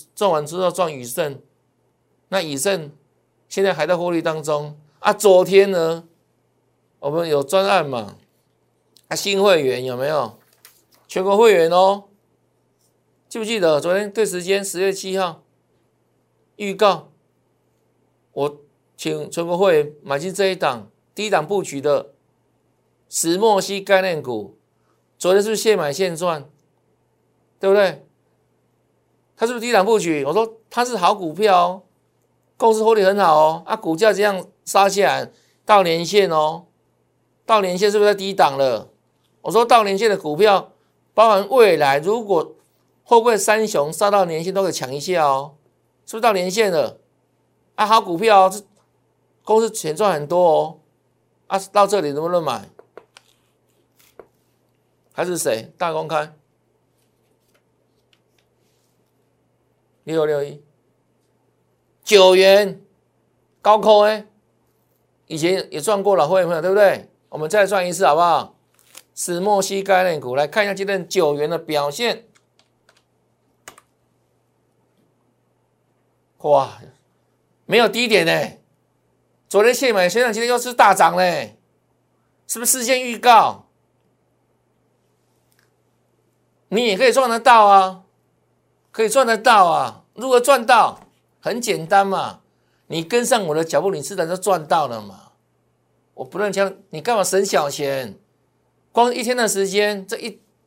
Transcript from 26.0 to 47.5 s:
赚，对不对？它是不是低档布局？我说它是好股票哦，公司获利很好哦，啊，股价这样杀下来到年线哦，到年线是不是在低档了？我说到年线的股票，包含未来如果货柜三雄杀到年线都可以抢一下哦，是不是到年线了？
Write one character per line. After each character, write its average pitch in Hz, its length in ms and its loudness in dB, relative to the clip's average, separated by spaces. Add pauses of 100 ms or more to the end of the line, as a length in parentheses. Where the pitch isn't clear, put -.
赚， 160 340 -6 (1080)
对 196 100 0
不 196 60 4
对？ 185 300 0 (1300)
它 226 120 -4
是 247 60 -4
不 240 60 -8
是 220 60 -8
低 240 80 -2
档 190 120 4
布 220 140 2
局？ 160 240 -4
我 139 80 -4
说 226 280 -2 (100)
它 247 160 -2
是 247 100 -8
好 190 200 2
股 175 180 -10
票 190 240 2
哦， 180 260 -2 (720)
公 226 180 2
司 220 100 0
获 226 100 4
利 214 100 2
很 196 140 2
好 170 180 4
哦， 160 300 2
啊， 220 100 -4
股 160 220 -6
价 214 160 4
这 185 80 -2
样 196 260 -2 (160)
杀 196 240 2
下 196 200 0
来 135 240 -2 (340)
到 208 160 4
年 170 240 -2
线 185 240 2
哦， 160 380 -2 (800)
到 220 140 2
年 180 180 -2
线 202 140 2
是 208 60 0
不 208 80 4
是 208 60 4
在 196 40 0
低 196 180 -8
档 160 220 2
了？ 123 340 -2 (520)
我 165 100 -8
说 226 140 2
到 240 180 4
年 196 140 -4
线 220 100 -2
的 202 80 0
股 151 220 -8
票， 196 360 0 (420)
包 226 140 4
含 196 200 0
未 220 260 4
来 143 220 2
如 208 260 -2
果 175 320 -4 (480)
货 233 160 4
柜 233 160 2
三 214 320 0
雄 156 240 -2
杀 202 200 -2
到 196 140 2
年 165 180 -6
线 180 100 -8
都 196 80 -2
可 185 80 -2
以 - 20 -6
抢 131 220 -8
一 143 60 -8
下 165 260 -2
哦， 139 300 -2 (500)
是 - 60 -20
不 220 60 -12
是 226 40 -8
到 220 120 2
年 180 180 -4
线 208 200 0
了？ 135 280 -4 (720)